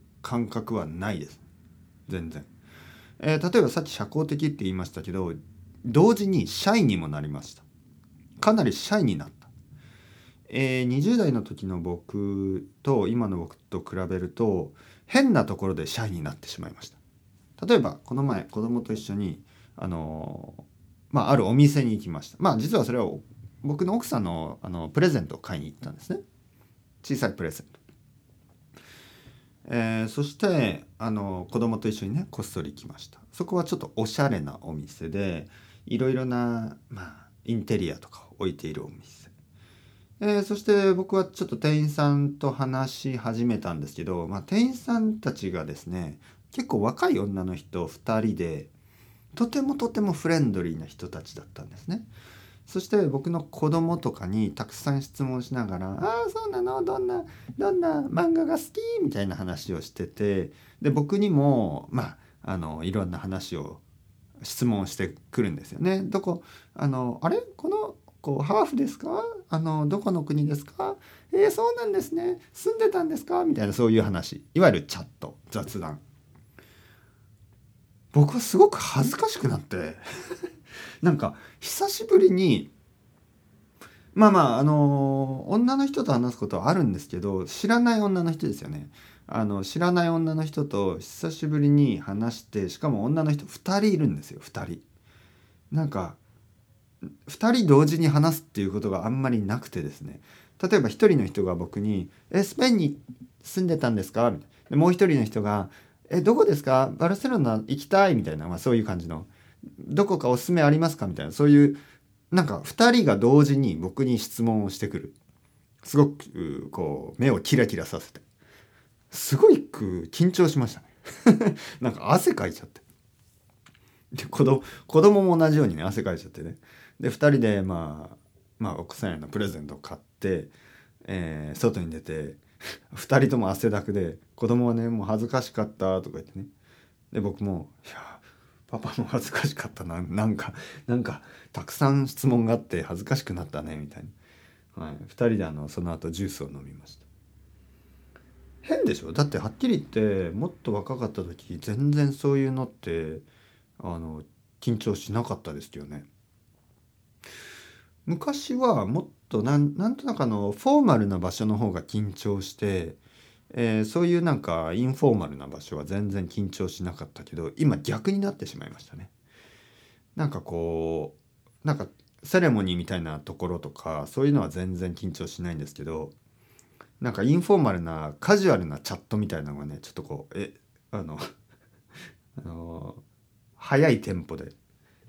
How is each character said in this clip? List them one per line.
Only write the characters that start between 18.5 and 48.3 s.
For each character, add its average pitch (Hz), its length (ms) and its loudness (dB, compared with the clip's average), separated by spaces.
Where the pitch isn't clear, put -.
供 120 180 0
と 117 140 -6
一 107 80 -6
緒 - 120 -8
に、 98 280 -4
あ - 100 -8
の 80 720 -8
ー、 - 40 -20
ま 123 140 2
あ、 - 60 0
あ 139 60 8
る 104 100 4
お 104 60 2
店 143 320 8
に 117 80 0
行 107 100 -2
き - 60 -10
ま 78 140 -8
し - 80 -18
た。 - 100 -20
ま 170 140 4
あ、 113 40 0
実 175 200 0
は 120 80 2
そ 123 60 -4
れ 123 60 0
は 110 120 0
僕 147 220 -2
の 185 100 0
奥 240 120 -4
さ - 120 -2
ん 104 60 -2
の、 82 380 -6
あ 90 80 -10
の、 82 180 -6
プ - 120 0
レ 175 100 6
ゼ 135 100 0
ン 80 60 -6
ト - 100 -12
を - 20 -20
買 87 200 -8
い - 20 -6
に 78 60 -10
行 - 80 -14
っ - 40 -20
た - 120 -14
ん - 40 -14
で - 60 -20
す - 100 -18
ね。 392 100 -4
小 139 140 -4
さ - 120 0
い - 60 -4
プ - 80 -8
レ 80 80 -4
ゼ - 140 -16
ン - 60 -20
ト。 - 100 -20
え 113 400 -2
ー、 - 20 -8
そ 143 140 -4
し 143 140 -6
て、 147 500 0
あ 110 140 -6
の、 98 400 -4
子 117 100 -2
供 113 160 0
と 110 100 -6
一 107 120 -2
緒 98 80 -6
に 104 80 -6
ね、 180 160 -4
こ - 120 -10
っ - 40 -8
そ - 160 -8
り 73 80 -10
行 73 60 -18
き - 100 -20
ま - 100 -16
し - 120 -20
た。 - 100 -20
そ - 140 -8
こ 180 120 -4
は 170 80 0
ち 170 100 -4
ょ - 20 -2
っ - 20 -12
と - 180 -12
お 110 100 -2
し - 120 -6
ゃ 139 120 2
れ 98 100 -2
な 71 220 -10
お 82 100 -10
店 78 380 -10
で、 90 380 -4
い 117 140 -4
ろ 131 100 0
い 131 60 0
ろ 131 100 -4
な、 120 540 -4
ま 101 140 -14
あ、 - 260 -20
イ 113 80 -4
ン 110 120 -2
テ 110 120 0
リ 85 160 -2
ア - 60 -12
と - 100 -20
か - 220 -20
を - 80 -20
置 98 120 -2
い 76 60 -8
て 76 120 -10
い 76 40 -8
る - 140 -10
お - 20 -16
店。 - 360 -20
え 208 180 2
ー、 202 60 2
そ 208 100 -2
し 202 80 -6
て 202 320 6
僕 185 220 0
は 190 80 4
ち - 180 -8
ょ - 20 0
っ - 40 -4
と 147 80 -6
店 151 200 2
員 151 120 2
さ 147 260 2
ん 143 200 2
と 139 180 -2
話 131 400 -2
し 131 260 -6
始 113 260 -2
め 117 140 2
た 90 140 -4
ん 78 80 -6
で 73 80 -8
す - 80 -16
け 87 80 -8
ど、 87 240 -4
ま 98 100 -6
あ、 - 40 -8
店 202 200 0
員 254 120 2
さ 240 240 -4
ん 220 200 -2
た - 140 -4
ち - 180 -6
が 85 140 -4
で 76 100 -8
す - 140 -14
ね、 85 320 -8
結 254 160 -8
構 107 120 0
若 123 300 0
い 285 80 2
女 98 260 -4
の 92 120 -4
人 87 320 -6
二 - 320 -2
人 110 160 0